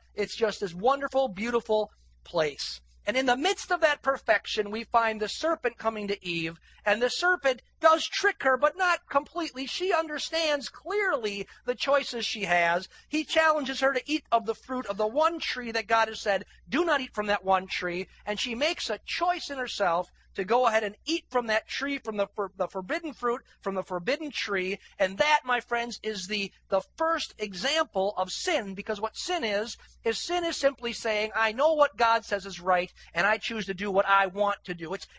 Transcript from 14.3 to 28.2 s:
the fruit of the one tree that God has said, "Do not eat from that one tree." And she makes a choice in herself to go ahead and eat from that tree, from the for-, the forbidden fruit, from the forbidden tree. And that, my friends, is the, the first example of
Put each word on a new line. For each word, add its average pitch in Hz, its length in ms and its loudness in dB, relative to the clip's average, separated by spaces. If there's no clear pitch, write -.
the 220 100 -2
fruit 254 320 -8
of 202 100 -6
the 214 100 2
one 311 320 2
tree 240 320 -6
that 220 160 -2
God 226 220 4
has 220 100 -10
said, 196 240 0
"Do 254 160 0
not 311 160 2
eat 254 140 -8
from 208 140 -2
that 202 180 0
one 190 220 2
tree." 180 420 -4
And 208 120 -4
she 240 180 -6
makes 302 340 -2
a 208 160 -2
choice 349 440 -2
in 277 80 -6
herself 180 540 0
to 196 80 -4
go 240 240 4
ahead 220 160 4
and 208 120 -6
eat 320 260 -4
from 240 160 0
that 220 200 -2
tree, 277 300 -4
from 220 180 -6
the 202 120 2
for-, 196 300 -4
the 180 100 0
forbidden 277 440 -4
fruit, 240 300 -2
from 196 140 -4
the 190 80 -2
forbidden 247 480 -4
tree. 190 480 -2
And 190 180 0
that, 294 260 2
my 247 160 0
friends, 233 440 -4
is 202 240 -6
the, 202 240 -4
the 190 120 2
first 320 440 -2
example 208 800 -2
of 185 120 -2